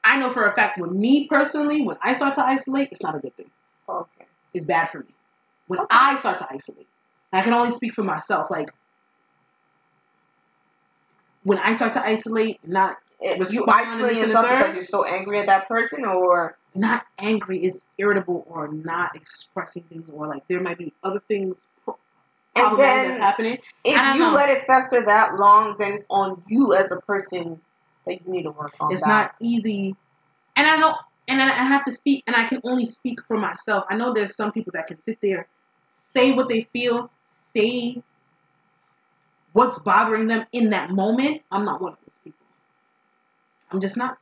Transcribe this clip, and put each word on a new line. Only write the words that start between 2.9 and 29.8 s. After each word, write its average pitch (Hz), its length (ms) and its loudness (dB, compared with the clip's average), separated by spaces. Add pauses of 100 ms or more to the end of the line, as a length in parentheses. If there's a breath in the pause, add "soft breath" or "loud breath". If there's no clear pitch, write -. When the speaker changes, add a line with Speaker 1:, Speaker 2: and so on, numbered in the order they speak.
Speaker 1:
it's - 120 -14
not 156 120 -6
a 143 40 -6
good - 160 -12
thing. - 140 -20 (400)
Speaker 2:
Okay. 175 380 -12 (260)
Speaker 1:
It's 165 120 -8
bad 165 240 0
for 147 100 -14
me. - 140 -20 (540)
When 359 120 -4
Speaker 2:
Okay. 415 100 -4
Speaker 1:
I 277 260 6
start 202 220 -2
to 170 120 -10
isolate, - 380 -16 (460)
I 185 80 2
can 226 120 2
only 240 200 2
speak 233 220 -8
for 214 80 -4
myself. - 480 -4
Like, 160 180 -6 (2750)
when 190 160 2
I 220 160 0
start 226 180 -2
to - 120 -2
isolate, 220 600 -2
not 190 280 0 (240)
Speaker 2:
It, - 160 -2
you 180 40 -6 (260)
Speaker 1:
respond - 40 4 (120)
and 226 140 -6
Speaker 2:
isolate 240 180 0
Speaker 1:
this 226 100 0
and - 0 -
the 226 40 0
Speaker 2:
yourself 226 200 4
Speaker 1:
third. 254 120 4
Speaker 2:
because 302 160 2
you're 180 100 -8
so 202 180 -2
angry 196 360 -2
at 202 80 -2
that 190 200 4
person, 233 380 -4
or 180 520 2 (200)
Speaker 1:
Not 226 280 0 (120)
angry, 202 420 -2
it's 185 280 -4 (100)
irritable 190 520 -2
or 156 180 -10
not 165 480 -6
expressing - 680 -14
things, 165 260 -20
or, 151 180 -10
like, 139 200 -12
there 180 140 -2
might 175 160 -6
be 165 160 -12 (100)
other 190 240 -4
things 196 400 -4 (160)
pro-, - 140 -10 (580)
Speaker 2:
And 233 100 4
Speaker 1:
problematic 254 360 4
Speaker 2:
then 262 80 0
Speaker 1:
that's 254 100 -6
happening. 220 380 0 (260 soft breath)
Speaker 2:
if 277 140 4
Speaker 1:
I 277 120 4
don't 269 80 2
Speaker 2:
you 330 80 4
Speaker 1:
know. 320 80 4
Speaker 2:
let 285 160 4
it - 180 2
fester 262 380 4
that 208 300 4
long, 208 440 6
then 202 140 -2
it's 208 160 -8
on 190 380 -2
you 220 260 4
as 190 180 4
a - 60 -4
person 180 640 -6 (440)
that 180 80 -6 (120)
you 185 60 -8
need 175 120 -4
to 156 80 -6
work 151 280 -12
on 151 120 -2
Speaker 1:
It's - 100 -2
Speaker 2:
that. 156 60 0
Speaker 1:
not 214 320 2
easy. 208 560 -2 (600)